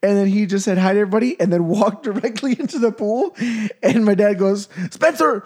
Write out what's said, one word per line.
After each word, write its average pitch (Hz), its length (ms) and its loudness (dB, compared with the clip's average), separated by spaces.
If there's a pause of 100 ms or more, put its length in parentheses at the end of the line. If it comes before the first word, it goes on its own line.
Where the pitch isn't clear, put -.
And 202 140 2
then 202 100 2
he 202 200 2
just 196 180 -2
said 185 140 0
hi 190 160 4
to 208 60 4
everybody 220 400 0
and 180 120 2
then 170 140 2
walked 202 360 0
<laughs> - 20 -20
directly 233 540 -4
into 302 200 -6
the 226 140 2
pool. 233 440 -2 (460)
And 226 220 2
my 208 100 4
dad 208 200 2
goes, 196 340 -2 (220)
Spencer 302 560 0